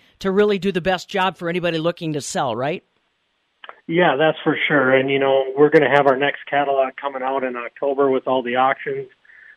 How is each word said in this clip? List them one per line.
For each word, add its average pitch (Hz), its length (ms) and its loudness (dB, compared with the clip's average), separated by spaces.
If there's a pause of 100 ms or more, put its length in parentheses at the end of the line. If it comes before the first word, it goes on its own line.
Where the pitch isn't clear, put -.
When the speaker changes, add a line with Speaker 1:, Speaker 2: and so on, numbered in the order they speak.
(200)
Speaker 1:
to 190 120 -2
really 208 260 2
do 185 140 -2
the 180 80 -4
best 180 280 -4
job 190 280 -2
for 175 120 -8
anybody 170 300 -2
looking 165 360 -4
to 143 60 -6
sell, 135 360 -4
right? 143 260 -4 (1040)
Speaker 2:
Yeah, 165 300 2
that's 156 260 2
for 147 140 0 (100)
sure. 131 280 2
And, 135 160 2
you 139 80 0
know, 135 380 0
we're 147 140 6
gonna 147 240 4
have 143 120 4
our 131 100 4
next 139 300 -2
catalog 139 500 -2
coming 139 260 -8
out 131 220 -4
in 123 100 -6
October 135 560 -2
with 131 160 0
all 131 160 0
the 120 140 -4
auctions, 135 520 -2 (480)